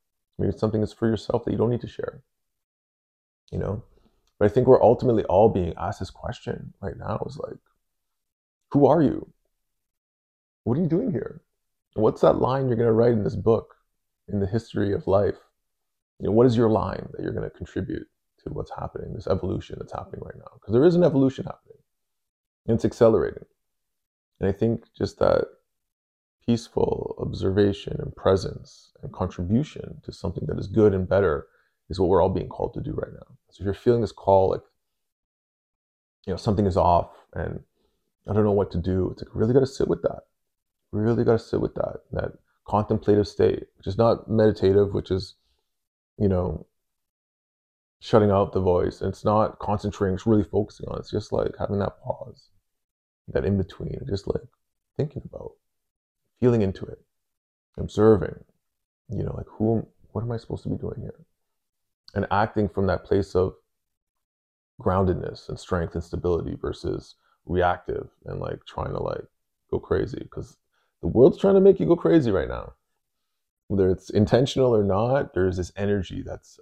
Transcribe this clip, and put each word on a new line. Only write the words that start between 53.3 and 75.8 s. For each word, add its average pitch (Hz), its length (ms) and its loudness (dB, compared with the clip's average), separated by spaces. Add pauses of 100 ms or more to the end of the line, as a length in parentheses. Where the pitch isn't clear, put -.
in-between, - 640 -4
just, 98 220 -6
like, - 160 -4 (520)
thinking 131 280 -6
about, - 280 -16 (880)
feeling 120 220 4
into 95 220 -4
it, - 200 -16 (720)
observing, 101 680 2 (640)
you 101 120 -6
know, 104 140 -6
like, - 120 -12
who, 110 380 -2 (260)
what 107 100 -6
am 117 100 -6
I 113 40 -6
supposed - 260 -10
to - 60 -10
be 104 80 -4
doing - 240 -10
here? - 140 -12 (1000)
And 101 160 -2
acting 104 380 0
from 98 180 -2
that 90 180 -2
place 98 300 -2
of 92 200 0 (1300)
groundedness 92 680 0
and - 100 -10
strength 85 360 -4
and 87 100 -6
stability 85 500 -2
versus - 600 -8 (300)
reactive 87 640 -2 (180)
and, - 140 -10
like, 50 240 -10
trying - 280 -8
to, 50 100 -6
like, 50 220 -8 (460)
go - 100 -4
crazy, - 500 -4
'cause - 260 -14 (440)
the 85 80 -4
world's - 300 6
trying 196 160 2
to 196 60 6
make 190 200 6
you 160 60 -2
go 170 100 4
crazy 165 340 2
right 76 180 0
now. 58 260 -10 (920)
Whether 95 240 2
it's - 180 -2
intentional 123 640 4
or 107 80 4
not, 117 520 0
there's 92 220 0
this 87 200 -6
energy 98 460 -4